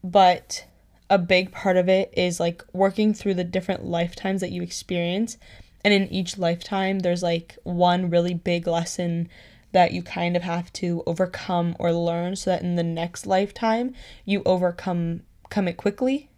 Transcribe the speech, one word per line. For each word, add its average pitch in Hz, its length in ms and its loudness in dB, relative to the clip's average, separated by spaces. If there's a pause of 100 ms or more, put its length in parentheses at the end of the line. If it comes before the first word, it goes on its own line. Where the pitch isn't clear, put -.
but 185 640 4 (440)
a 196 80 6
big 185 340 4
part 185 260 0
of 180 100 4
it 190 300 4
is, 180 220 0
like, 170 240 -2 (100)
working 196 400 2
through 196 220 -2
the 180 80 -2
different 180 420 -4
lifetimes 175 560 -2
that 175 100 -6
you 175 120 -6
experience. 175 760 -4 (460)
And 208 100 4
in 196 140 2
each 185 300 -6
lifetime, 190 640 -2
there's, 175 220 0
like, 170 420 -4
one 175 460 2
really 175 240 2
big 175 320 -2
lesson 170 640 -2 (420)
that 180 200 6
you 175 100 -4
kind 175 340 -4
of 175 60 0
have 175 320 -6
to 170 320 -4
overcome 175 720 -2
or 170 140 0
learn 170 440 -2
so - 140 -4
that 180 140 0
in 175 120 -2
the 170 80 0
next 165 440 -6
lifetime, 220 680 0 (300)
you 196 220 0
overcome, 175 760 0 (280)
come 196 180 0
it 170 100 -6
quickly 262 600 -2